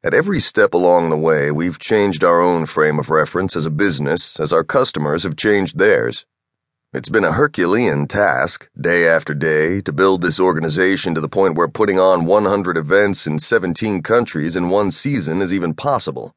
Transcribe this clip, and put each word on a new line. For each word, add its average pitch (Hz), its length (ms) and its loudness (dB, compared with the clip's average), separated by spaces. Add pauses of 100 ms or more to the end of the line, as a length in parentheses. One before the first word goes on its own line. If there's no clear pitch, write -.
At 80 80 -2
every 165 260 0
step - 360 0
along 87 340 4
the 78 80 0
way, 76 340 0
we've 82 280 -4
changed 101 440 0
our 87 200 4
own 85 240 2
frame 78 320 0
of 71 100 -6
reference 78 480 0
as 78 80 -2
a 80 60 -2
business 78 680 -2
as 76 140 -2
our 82 100 2
customers 80 600 -2
have 80 100 -4
changed 98 440 0
theirs. 78 480 2 (680)
It's - 160 -8
been 101 160 2
a 78 80 2
Herculean 90 760 0
task, 85 600 -2 (100)
day 85 300 2
after 80 260 0
day, 80 460 0
to 82 120 -6
build 95 280 2
this 87 180 -2
organization 87 760 0
to 78 80 -2
the 76 60 -6
point 92 280 0
where 85 120 0
putting 98 300 0
on 92 280 4
one 101 180 4
hundred 95 320 0
events 95 500 0
in 76 140 -2
seventeen 92 640 -2
countries 87 520 -2
in 90 140 -2
one 98 220 0
season 92 500 -4
is 92 140 -2
even 87 200 -4
possible. 82 640 -6